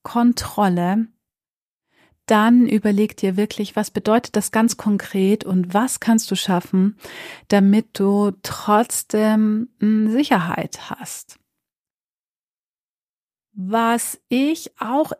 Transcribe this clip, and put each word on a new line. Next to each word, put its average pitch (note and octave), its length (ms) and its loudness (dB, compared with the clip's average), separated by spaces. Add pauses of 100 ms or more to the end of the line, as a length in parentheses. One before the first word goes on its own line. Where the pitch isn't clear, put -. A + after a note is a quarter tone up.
Kontrolle, G#3 1040 0 (1160)
dann A#3 420 4
überleg G#3 500 0
dir F#3+ 200 -2
wirklich, G#3 380 -4
was G#3+ 160 -4
bedeutet G#3+ 440 0
das G#3 160 -2
ganz A3+ 260 0
konkret G3+ 640 0
und F3+ 300 -2
was A3+ 260 0
kannst A3+ 320 0
du F#3+ 40 -4
schaffen, F#3 640 0 (500)
damit G3+ 520 2
du G3+ 320 0 (100)
trotzdem, G#3+ 1300 0 (100)
mm, G#3+ 280 2
Sicherheit G#3+ 840 -2
hast. - 500 -16 (2250)
Was A3+ 760 -2
ich C#4 520 -2
auch B3+ 400 -2